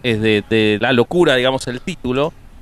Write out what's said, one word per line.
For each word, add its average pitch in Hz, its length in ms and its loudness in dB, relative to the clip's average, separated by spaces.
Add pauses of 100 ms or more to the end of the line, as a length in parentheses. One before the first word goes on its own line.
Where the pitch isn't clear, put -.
es 113 180 -2
de, 107 280 2
de 107 320 2
la 120 120 0
locura, 139 440 2
digamos, 127 320 -2
el 123 120 -10
título, 147 520 -4 (300)